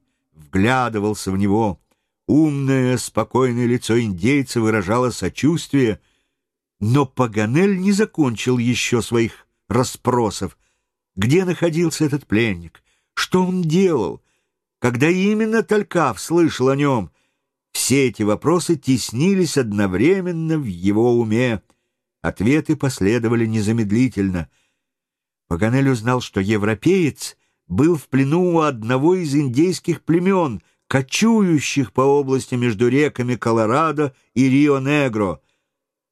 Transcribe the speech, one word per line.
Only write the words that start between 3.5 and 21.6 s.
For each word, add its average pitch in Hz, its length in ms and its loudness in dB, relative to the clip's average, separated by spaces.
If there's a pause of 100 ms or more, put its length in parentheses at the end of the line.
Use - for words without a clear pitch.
лицо 120 340 0
индейца 120 600 -2
выражало 110 480 0
сочувствие, 113 920 -2 (800)
но 127 260 2
Паганель 127 720 0
не 190 140 0
закончил 131 680 0
ещё 117 420 0
своих 113 460 -2 (220)
расспросов. 117 920 -2 (560)
Где 185 320 0
находился 165 580 -2
этот 143 220 -4
пленник? 98 560 -4 (320)
Что - 280 -2
он 180 200 -2
делал? 156 600 0 (580)
Когда 123 280 0
именно 214 540 0
Талькав 175 580 -2
слышал 151 480 0
о 135 80 2
нём? 135 340 0 (680)
Все 135 320 2
эти 110 140 -4
вопросы 143 540 0
теснились 147 840 0
одновременно 156 1000 0
в 143 60 -6
его 107 560 0
уме. 113 400 0 (640)